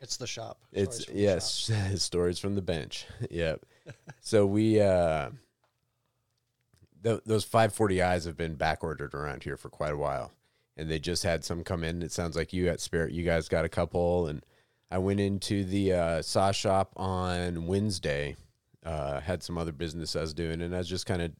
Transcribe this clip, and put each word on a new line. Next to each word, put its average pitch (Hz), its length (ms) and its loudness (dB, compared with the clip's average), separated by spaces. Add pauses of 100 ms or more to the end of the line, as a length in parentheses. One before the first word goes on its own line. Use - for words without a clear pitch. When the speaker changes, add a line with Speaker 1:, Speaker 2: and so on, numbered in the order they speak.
Speaker 1:
It's - 160 -6
the 127 100 -10
shop. 113 300 -10 (160)
Speaker 2:
it's, 98 220 0
Speaker 1:
Stories - 100 -8
from - 100 -10
the 101 60 0
Speaker 2:
yes, 98 340 4
Speaker 1:
shop. 101 360 0
Speaker 2:
<laughs> 101 80 0
stories 87 400 0
from 101 160 -2
the 98 80 0
bench. 82 420 -4 (240)
Yep. 82 340 -2 (560)
So 104 280 4
we, 107 340 6
uh, 85 480 4 (1700)
th-, 113 220 2
those 107 180 2
five 113 300 4
forty 98 260 2
Is 90 260 2
have 82 120 -6
been 82 180 -4
back 78 280 0
ordered 73 300 -6
around 71 300 -6
here 69 140 -6
for 65 120 -16
quite 76 240 -4
a 73 40 -2
while, 69 340 -4 (460)
and 78 120 -6
they 78 100 0
just 85 240 -2
had 82 200 0
some 85 200 -4
come 82 200 -2
in. 85 180 -2
It 80 100 -6
sounds 85 240 -4
like 82 180 -2
you 90 160 2
at 82 100 -2
Spirit, - 340 -2
you 85 100 -2
guys 82 240 2
got 82 180 2
a 82 40 -4
couple, 87 580 2
and 76 160 -6 (480)
I 90 60 -2
went 98 220 2
into 98 440 0
the, 95 300 2
uh, 85 280 2
saw 98 300 2
shop 95 440 2
on 90 720 -2
Wednesday. 85 680 -2 (500)
Uh, 71 360 -4
had 85 200 -4
some 87 160 -8
other 82 140 -4
business 80 440 -6
I 76 60 -2
was 80 120 -4
doing, 82 280 -4
and 87 140 -4
I - 40 -2
was 87 100 -6
just 90 160 -4
kinda, 85 340 -2